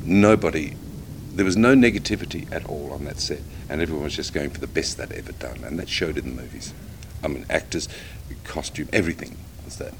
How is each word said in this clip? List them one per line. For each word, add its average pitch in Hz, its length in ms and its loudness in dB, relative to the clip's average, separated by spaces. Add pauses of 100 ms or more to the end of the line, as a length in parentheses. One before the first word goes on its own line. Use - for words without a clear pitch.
Nobody, 82 720 6 (580)
there 98 120 4
was 92 120 4
no 123 180 10
negativity 104 760 4
at - 140 -4
all 71 260 -6
on 69 140 -6
that 71 140 -8
set, 73 220 -4 (280)
and 76 120 0
everyone 78 240 0
was 71 100 -4
just - 180 -6
going 71 160 0
for 73 100 -10
the - 80 -6
best - 300 -2
they'd - 140 -8
ever - 220 -10
done, 62 300 -8
and 69 160 -6
that 92 100 -8
showed 80 280 0
in 64 180 -6
the 62 60 -8
movies. - 320 -12 (500)
I 78 40 0
mean, 69 220 -4
actors, - 380 -2 (560)
costume, - 480 -6
everything - 460 0 (280)
was - 120 -14
that. - 220 -8